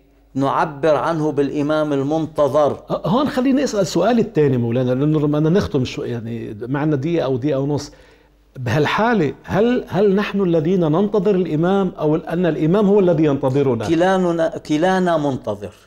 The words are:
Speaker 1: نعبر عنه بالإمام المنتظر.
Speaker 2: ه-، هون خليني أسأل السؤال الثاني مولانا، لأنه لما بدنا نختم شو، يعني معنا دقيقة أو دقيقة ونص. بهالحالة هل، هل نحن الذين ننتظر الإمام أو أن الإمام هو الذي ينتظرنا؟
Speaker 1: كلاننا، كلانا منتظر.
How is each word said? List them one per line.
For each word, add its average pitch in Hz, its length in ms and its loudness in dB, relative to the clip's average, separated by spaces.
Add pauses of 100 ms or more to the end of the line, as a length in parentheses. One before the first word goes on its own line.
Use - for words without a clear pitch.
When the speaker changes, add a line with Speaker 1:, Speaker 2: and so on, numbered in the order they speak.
(360)
Speaker 1:
نعبر 139 600 0
عنه 151 360 -2
بالإمام 147 640 -2
المنتظر. 147 800 0 (160)
Speaker 2:
ه-، - 180 -4
هون 226 220 0
خليني 262 340 0
أسأل 220 160 -2
السؤال 196 400 2
الثاني 147 380 2
مولانا، 120 340 0
لأنه 151 280 0
لما 147 200 0
بدنا 156 100 2
نختم 156 360 0
شو، - 180 -8
يعني 117 580 -8
معنا 143 340 -2
دقيقة 147 300 -2
أو 131 120 0
دقيقة 135 220 -2
ونص. 143 320 -4 (640)
بهالحالة 151 800 0 (100)
هل، 233 440 0
هل 190 280 2
نحن 202 260 -2
الذين 170 380 2
ننتظر 190 560 2
الإمام 180 640 0
أو 151 160 0
أن 175 300 -2
الإمام 180 420 2
هو 208 120 4
الذي 175 240 4
ينتظرنا؟ 135 640 0
Speaker 1:
كلاننا، 170 720 2
كلانا 175 600 0
منتظر. 110 560 -4 (140)